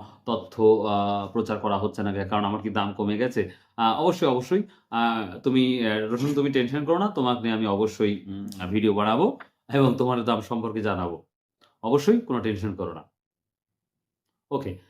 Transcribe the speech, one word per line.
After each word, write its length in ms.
তথ্য, 640
আহ, 440
প্রচার 260
করা 200
হচ্ছে 240
না, 220
কারণ 200
আমার 180
কি 80
দাম 220
কমে 260
গেছে? 320
আহ, 240
অবশ্যই, 280
অবশ্যই, 340
আহ, 480
তুমি, 480
আহ, 280
রসুন, 200
তুমি 160
টেনশন 340
করো 140
না, 100
তোমাকে 320
নিয়ে 140
আমি 120
অবশ্যই, 600
উম, 200
ভিডিও 240
বানাবো 440
এবং 260
তোমার 260
দাম 160
সম্পর্কে 420
জানাবো। 400
অবশ্যই 380
কোনো 200
টেনশন 340
করো 200
না। 100
ওকে, 280